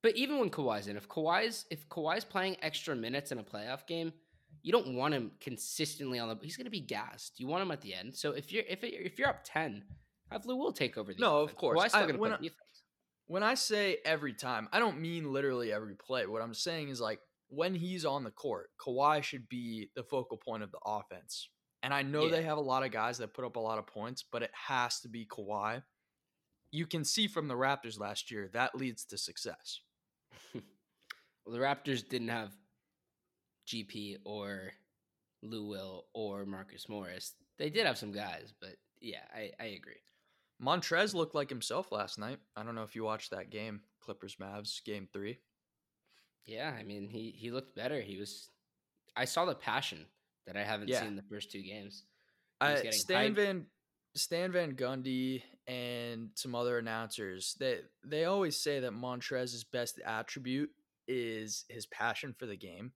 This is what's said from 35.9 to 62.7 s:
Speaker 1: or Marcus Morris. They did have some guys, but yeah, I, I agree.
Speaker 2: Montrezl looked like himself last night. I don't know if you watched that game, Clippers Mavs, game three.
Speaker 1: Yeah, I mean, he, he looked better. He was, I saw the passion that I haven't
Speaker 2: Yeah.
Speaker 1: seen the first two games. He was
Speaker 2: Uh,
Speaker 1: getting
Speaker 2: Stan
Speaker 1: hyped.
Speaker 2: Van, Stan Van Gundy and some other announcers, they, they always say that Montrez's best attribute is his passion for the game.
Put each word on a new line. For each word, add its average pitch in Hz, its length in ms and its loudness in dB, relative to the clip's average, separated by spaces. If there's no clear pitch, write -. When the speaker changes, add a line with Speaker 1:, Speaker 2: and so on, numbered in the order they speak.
Speaker 1:
or 101 320 -4
Marcus 98 440 -8
Morris. 95 460 -8
They 151 120 0
did 208 160 2
have 131 120 4
some 104 140 -6
guys, 98 480 -6
but 95 160 -14
yeah, - 240 -8
I, 107 260 -8
I 117 80 -8
agree. 80 340 -12
Speaker 2:
Montrezl 175 520 4
looked 165 220 2
like 143 140 4
himself 127 420 -2
last 104 280 2
night. 110 200 -4
I 107 60 -6
don't 117 120 -6
know 110 80 -4
if 104 120 -10
you 110 100 -2
watched 107 260 -2
that 95 180 -6
game, 104 320 -6
Clippers 101 400 -10
Mavs, 101 420 -8
game 101 300 -6
three. 101 240 -4
Speaker 1:
Yeah, 123 300 -4
I 107 60 -8
mean, 101 260 -8
he, 113 280 -8
he 117 140 -6
looked - 240 -6
better. 127 260 -2
He 98 160 -8
was, - 320 -10
I 123 100 2
saw 165 200 4
the 165 100 2
passion 107 500 -2
that 92 100 -8
I 104 60 0
haven't 104 240 0
Speaker 2:
Yeah. 123 140 4
Speaker 1:
seen 104 140 -4
the 98 80 -6
first 104 280 -8
two 98 100 -8
games. 101 440 -12
He 139 100 6
was 143 80 4
Speaker 2:
Uh, 123 40 0
Speaker 1:
getting 110 160 2
Speaker 2:
Stan 131 340 4
Speaker 1:
hyped. - 20 2
Speaker 2:
Van, 196 300 4
Stan 180 360 0
Van 170 240 2
Gundy 131 680 0
and 120 680 -4
some 123 200 -2
other 120 240 4
announcers, 110 800 -2
they, 123 220 2
they 151 220 0
always 185 320 4
say 143 220 2
that 127 140 0
Montrez's 123 720 -2
best 120 400 -2
attribute 127 680 -2
is 113 600 -2
his 117 160 -10
passion 117 480 -2
for - 120 -10
the 104 120 -6
game. 98 380 -12